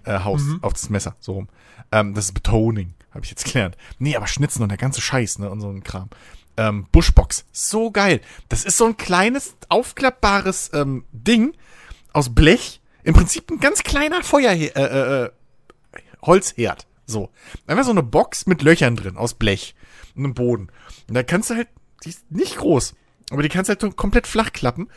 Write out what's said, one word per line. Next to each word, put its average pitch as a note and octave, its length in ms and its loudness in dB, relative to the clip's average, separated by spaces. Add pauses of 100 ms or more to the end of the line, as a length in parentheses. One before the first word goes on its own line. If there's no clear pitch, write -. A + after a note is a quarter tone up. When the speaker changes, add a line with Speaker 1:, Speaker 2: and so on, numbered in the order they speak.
Speaker 1:
äh, G2+ 140 -2
haust, G#2 280 -2
Speaker 2:
Mhm. D#3+ 140 -4
Speaker 1:
auf G#2 120 -2
das - 160 -8
Messer, G#2 300 -4
so G#2 140 -10
rum. F#2+ 160 -10 (420)
Ähm, G#2 220 0
das G2+ 120 -4
ist - 80 -6
Betoning, G#2+ 600 0 (180)
hab - 140 -14
ich - 40 -10
jetzt - 220 -12
gelernt. G2 240 -2 (220)
Nee, C#3+ 180 -2
aber G#2+ 120 -6
Schnitzen C3+ 360 -2
und G2+ 60 -2
der G2+ 80 -6
ganze B2+ 240 -4
Scheiß, A#2+ 380 -2
ne, G2+ 100 -8
und G2+ 100 -10
so G2+ 100 -10
ein G2 140 -12
Kram. F#2+ 260 -12 (460)
Ähm, G#2 380 -2
Bushbox, - 580 4
so A3+ 400 -4
geil. G3 300 4 (260)
Das G#2+ 160 -2
ist - 140 0
so A#3 80 4
ein A3+ 100 2
kleines, G3+ 600 -2 (120)
aufklappbares, G3+ 1080 0
ähm, C#3 380 -2
Ding A3 420 2 (600)
aus B2+ 200 0
Blech. D#3+ 460 6 (240)
Im D#3+ 100 4
Prinzip F3 380 4
ein C#4+ 80 -4
ganz D4 240 0
kleiner D4+ 400 -2
Feuer-, C4 300 4
äh, D#3 140 0
äh, C3+ 580 0
äh, - 40 -8 (920)
Holzherd. - 640 0 (200)
So. A2 240 -8 (360)
Einfach A3+ 200 0
so B3 60 2
eine F3+ 120 2
Box - 420 0
mit F#3 160 0
Löchern C#3 340 4
drin, F2+ 220 -10
aus A2+ 160 -4
Blech. - 420 -2 (400)
Und C3+ 100 -6
einem C3 80 -4
Boden. A#2+ 340 -2 (400)
Und A2 80 -6
da B2+ 80 0
kannst F3+ 260 -2
du A#3 60 -4
halt, A#3 140 -6 (340)
die E3 60 -16
ist - 220 -20
nicht B3+ 260 -4
groß, - 360 0 (380)
aber - 100 -2
die D3+ 80 0
kannst F#3 200 -2
du - 20 0
halt G3 100 -4
so G#3 100 -2
komplett G3+ 360 0
flach G#3+ 240 0
klappen. C#3+ 460 -4